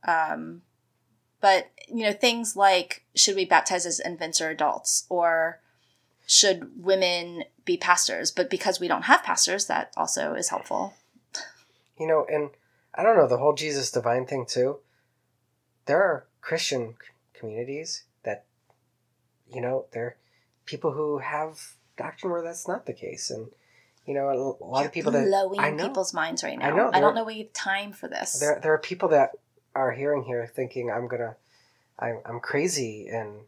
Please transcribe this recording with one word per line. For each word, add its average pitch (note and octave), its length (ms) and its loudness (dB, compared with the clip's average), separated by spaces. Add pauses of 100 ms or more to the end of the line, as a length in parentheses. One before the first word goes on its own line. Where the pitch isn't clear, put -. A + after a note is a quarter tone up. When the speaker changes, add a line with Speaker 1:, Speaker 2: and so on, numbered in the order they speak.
Speaker 1:
Um, D#3+ 560 -2 (760)
but, F#3+ 300 4 (160)
you A3+ 160 -6
know, G#3 100 2
things A#3 440 0
like, F#3+ 480 4 (100)
should G3 220 4
we F#3+ 80 2
baptize F3 420 2
as E3 140 -4
infants E3 400 -4
or D#3+ 100 -2
adults? - 580 0
Or E3 520 0 (680)
should - 560 4
women F3 640 2 (200)
be F3 120 0
pastors? E3+ 560 2
But F3+ 180 0
because F#3 300 -2
we F3+ 80 -4
don't E3 140 0
have B3 200 6
pastors, - 440 0
that - 300 -4
also - 380 -2
is - 140 -4
helpful. - 460 -6 (1040)
Speaker 2:
You D#3+ 100 -6
know, D#3 200 4
and D3 220 -2 (440)
I - 100 -4
don't A3+ 120 6
know, D3 120 8
the B2 100 2
whole D3 160 4
Jesus C#3+ 380 -4
divine B2 340 0
thing, C3 200 -6
too. C3 320 0 (1080)
There D#3 160 4
are E3 240 0 (140)
Christian B2 600 -4
c-, - 120 -20 (260)
communities B2 640 -8 (220)
that, G#2 200 -8 (1080)
you B2+ 80 -8
know, B2+ 320 -2
there A#2 120 -6
are A#2+ 120 -10 (500)
people D3+ 260 -4
who D3 260 -4
have D3+ 560 -8 (220)
doctrine - 360 -8
where E3+ 100 -4
that's E3+ 260 -10
not F#3+ 180 -6
the B2 60 -8
case. - 380 -10
And, A2+ 180 -10 (580)
you C#3 80 -6
know, C#3 140 -2
a, C#3 60 0
a C3 320 -4
lot C3 140 0
Speaker 1:
You're D3 60 0
Speaker 2:
of - 60 -8
people - 200 -2
that C#3+ 140 2
Speaker 1:
blowing G3 340 2
Speaker 2:
I D3+ 100 2
know. D#3 160 -2
Speaker 1:
people's F#3+ 260 -2
minds E3 300 -2
right - 180 -6
Speaker 2:
I C#3+ 100 2
Speaker 1:
now. D#3 60 2
Speaker 2:
know, A#3 160 4
Speaker 1:
I F#3 80 4
don't D3+ 140 6
Speaker 2:
there A3+ 80 -2
Speaker 1:
know A3 40 -4
we A3 120 -10
have G#3+ 140 -12
time G3+ 400 -4
for - 160 -14
this. - 320 -6
Speaker 2:
There, D3 200 2
there D#3 140 2
are D#3 40 0
people F3+ 320 -4
that C#3 220 6 (420)
are C3 180 0
hearing C#3 320 -2
here A#2 280 -6
thinking B2 380 -4
I'm A#2+ 180 -4
gonna, A#2 280 -6 (640)
I'm, A2+ 280 -6
I'm A#2 140 -10
crazy C#3+ 680 -4
and G#2+ 400 -8